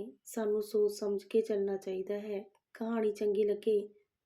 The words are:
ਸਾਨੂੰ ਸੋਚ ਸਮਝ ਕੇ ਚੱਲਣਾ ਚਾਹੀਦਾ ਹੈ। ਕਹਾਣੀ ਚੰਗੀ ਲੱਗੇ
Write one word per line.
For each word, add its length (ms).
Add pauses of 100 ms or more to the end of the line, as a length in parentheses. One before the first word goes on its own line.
(240)
ਸਾਨੂੰ 380
ਸੋਚ 300
ਸਮਝ 320
ਕੇ 160
ਚੱਲਣਾ 360
ਚਾਹੀਦਾ 420
ਹੈ। 260 (300)
ਕਹਾਣੀ 380
ਚੰਗੀ 320
ਲੱਗੇ 440 (380)